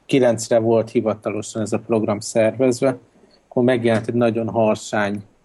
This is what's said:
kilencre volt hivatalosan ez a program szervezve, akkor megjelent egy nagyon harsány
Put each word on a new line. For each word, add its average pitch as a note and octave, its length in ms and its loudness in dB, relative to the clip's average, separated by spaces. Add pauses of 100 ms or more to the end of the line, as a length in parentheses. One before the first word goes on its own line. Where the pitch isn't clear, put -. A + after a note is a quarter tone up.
kilencre A#2+ 520 2
volt A2+ 320 2
hivatalosan G#2+ 720 -4
ez G#2+ 100 -4
a A2 60 0
program A2 420 -2
szervezve, A#2+ 760 0 (500)
akkor B2+ 140 0
megjelent A#2+ 460 2
egy A#2 60 -4
nagyon A2+ 340 0
harsány A2 720 0 (220)